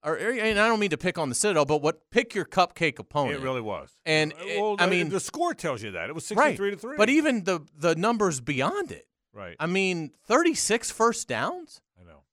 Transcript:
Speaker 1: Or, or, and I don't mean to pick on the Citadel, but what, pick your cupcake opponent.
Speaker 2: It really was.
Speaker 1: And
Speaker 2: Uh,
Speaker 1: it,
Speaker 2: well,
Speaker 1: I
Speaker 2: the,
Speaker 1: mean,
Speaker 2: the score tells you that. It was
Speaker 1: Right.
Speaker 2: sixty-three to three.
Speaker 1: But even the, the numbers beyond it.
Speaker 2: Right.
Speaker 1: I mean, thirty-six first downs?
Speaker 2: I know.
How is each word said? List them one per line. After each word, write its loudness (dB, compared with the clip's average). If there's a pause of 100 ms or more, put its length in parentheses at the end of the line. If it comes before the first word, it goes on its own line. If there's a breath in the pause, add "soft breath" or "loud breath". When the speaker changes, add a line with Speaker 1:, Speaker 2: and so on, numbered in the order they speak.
Speaker 1:
Or, 0
or, -2
and 0
I 6
don't 4
mean 2
to 0
pick -2
on -2
the -4
Citadel, 4
but 2
what, -2
pick 0
your -2
cupcake 0
opponent. -2
Speaker 2:
It -10
really -4
was. -10 (120)
Speaker 1:
And 2
Speaker 2:
Uh, -18
Speaker 1:
it, -4
Speaker 2:
well, 0
Speaker 1:
I 6
Speaker 2:
the, 2
Speaker 1:
mean, 2
Speaker 2:
the -2
score -4
tells -6
you -8
that. -6
It -8
was -10
Speaker 1:
Right. 4
Speaker 2:
sixty-three 0
to -8
three. -12
Speaker 1:
But 4
even 2
the, 0 (160)
the 2
numbers 0
beyond -2
it. -18 (260)
Speaker 2:
Right. -14
Speaker 1:
I -4
mean, -2 (120)
thirty-six 2
first 0
downs? -6 (180)
Speaker 2:
I -20
know. -20